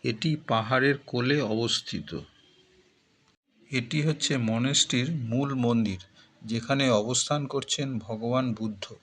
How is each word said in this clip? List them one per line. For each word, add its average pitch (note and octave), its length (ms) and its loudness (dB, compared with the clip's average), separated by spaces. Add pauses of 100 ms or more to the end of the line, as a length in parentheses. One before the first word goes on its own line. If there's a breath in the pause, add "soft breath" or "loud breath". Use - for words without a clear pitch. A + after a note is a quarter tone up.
এটি A#2 200 -2 (220)
পাহাড়ের B2+ 460 2 (140)
কোলে B2+ 260 0 (160)
অবস্থিত। - 560 -2 (1600)
এটি C3 360 -2
হচ্ছে D3+ 260 0 (180)
মনেস্ট্রির B2+ 580 2 (220)
মূল C#3 180 2 (160)
মন্দির, A2 340 2 (520 soft breath)
যেখানে C3+ 320 0 (180)
অবস্থান B2+ 400 0 (120)
করছেন C#3 340 -4 (180)
ভগবান A#2+ 400 0 (140)
বুদ্ধ। G#2+ 260 -6 (180)